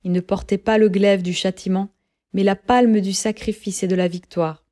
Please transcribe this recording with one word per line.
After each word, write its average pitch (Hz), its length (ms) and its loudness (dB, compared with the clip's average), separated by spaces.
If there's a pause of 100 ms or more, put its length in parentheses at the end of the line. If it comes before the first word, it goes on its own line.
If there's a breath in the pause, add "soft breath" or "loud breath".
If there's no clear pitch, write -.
Il 180 80 -2
ne 180 80 0
portait 196 380 -4
pas 220 200 0
le 220 100 6
glaive 196 340 2
du 175 100 -4
châtiment, 190 560 -4 (440)
mais 196 120 0
la 196 120 2
palme 240 440 2
du 190 120 -4
sacrifice 214 720 -6
et 185 60 -2
de 185 80 0
la 180 120 0
victoire. 170 640 -6